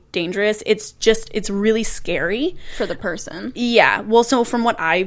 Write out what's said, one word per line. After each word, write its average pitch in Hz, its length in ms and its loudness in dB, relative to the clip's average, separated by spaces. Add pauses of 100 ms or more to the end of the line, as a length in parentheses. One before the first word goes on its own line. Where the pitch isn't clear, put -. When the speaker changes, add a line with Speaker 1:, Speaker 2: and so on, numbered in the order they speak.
(120)
Speaker 1:
dangerous. 196 540 -2
It's - 280 0
just, - 400 2
it's 214 160 -4
really 214 340 2
scary. 190 720 -2 (220)
Speaker 2:
For - 100 -2
the 262 80 -4
person. 190 580 -8
Speaker 1:
Yeah. 214 480 2
Well, 226 220 4
so 240 200 2
from 233 200 -2
what 233 160 2
I, 165 280 2